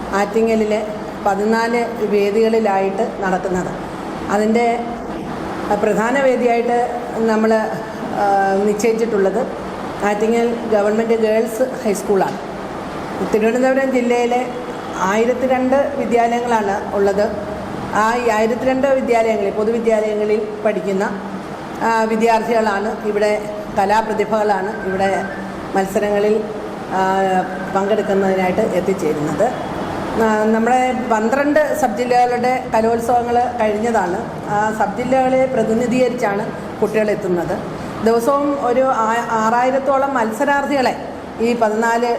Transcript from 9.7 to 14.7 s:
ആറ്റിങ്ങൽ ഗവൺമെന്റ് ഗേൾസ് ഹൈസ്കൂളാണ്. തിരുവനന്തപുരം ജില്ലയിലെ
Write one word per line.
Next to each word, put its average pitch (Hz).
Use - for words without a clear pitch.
ആറ്റിങ്ങൽ 226
ഗവൺമെന്റ് 214
ഗേൾസ് 220
ഹൈസ്കൂളാണ്. 190
തിരുവനന്തപുരം 254
ജില്ലയിലെ 240